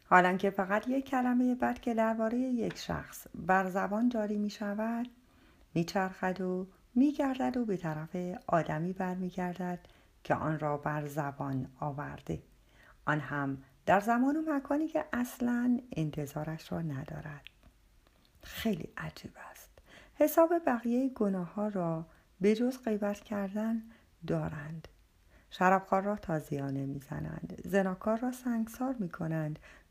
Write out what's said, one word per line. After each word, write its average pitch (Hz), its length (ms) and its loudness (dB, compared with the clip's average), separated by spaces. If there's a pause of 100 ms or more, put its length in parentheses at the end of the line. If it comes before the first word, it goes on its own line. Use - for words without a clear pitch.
حالان 180 320 8
که 196 120 2
فقط 196 380 0
یک 269 160 0
کلمه 247 500 2
بد 247 260 0
که 233 140 -2
درباره 220 420 0
یک 247 420 -2
شخص - 560 -8
بر 185 360 2
زبان 196 380 0
جاری 214 300 0
می‌شود، 214 720 -4 (680)
می‌چرخد 185 680 0
و 185 260 -2 (280)
می‌گردد 262 640 2
و 247 80 0
به 208 120 0
طرف 160 400 -4 (300)
آدمی 160 460 4
برمیگردد 180 840 -4 (460)
که 147 100 2
آن 151 240 0
را 151 180 0
بر 147 300 -2
زبان 139 600 -2 (140)
آورده. 143 640 -6 (640)
آن 151 140 4
هم 139 420 -2 (240)
در 185 140 8
زمان 240 360 2
و 320 60 0 (140)
مکانی 285 320 0
که 311 240 -2
اصلاً 240 680 0 (120)
انتظارش 156 800 -4
را 175 80 -2
ندارد. 151 640 -8 (1000)
خیلی - 540 -2
عجیب - 360 -10 (180)
است. - 200 -20 (440)
حساب 330 380 6 (140)
بقیه 240 420 2
گناه‌ها 202 600 0
را 170 380 -2 (340)
به 202 140 6
جز 247 300 0
غیبت 208 360 0
کردن 214 600 -2 (440)
دارند. 160 600 -4 (680)
شرابخوار 190 480 6
را 202 140 -2
تازیانه 139 720 -2
می‌زنند، 151 800 -8
زناکار 190 540 0
را 247 140 -2
سنگسار 247 640 -2
می‌کنند، 160 600 -2 (320)